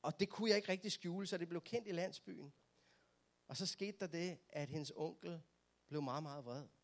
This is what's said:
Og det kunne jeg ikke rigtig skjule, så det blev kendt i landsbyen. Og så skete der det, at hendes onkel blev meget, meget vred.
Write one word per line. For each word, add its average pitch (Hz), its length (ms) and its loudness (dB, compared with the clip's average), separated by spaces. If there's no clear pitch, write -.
Og 151 180 2
det 196 80 8
kunne 220 200 2
jeg 208 80 10
ikke 202 120 2
rigtig 190 240 0
skjule, 185 340 -2
så 185 120 0
det 170 100 0
blev 170 120 -2
kendt 226 280 -2
i 196 40 -2
landsbyen. 170 600 -4
Og 135 80 -4
så 175 100 0
skete 202 320 -2
der 196 80 0
det, 170 320 0
at 147 200 -2
hendes 147 280 -2
onkel 170 460 -4
blev 147 160 0
meget, 139 200 2
meget 143 220 -6
vred. 123 220 -4